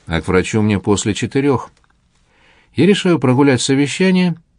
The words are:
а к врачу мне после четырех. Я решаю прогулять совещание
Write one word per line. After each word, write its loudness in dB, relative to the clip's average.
а -4
к -6
врачу 0
мне 0
после -2
четырех. -2
Я 2
решаю 2
прогулять 2
совещание 0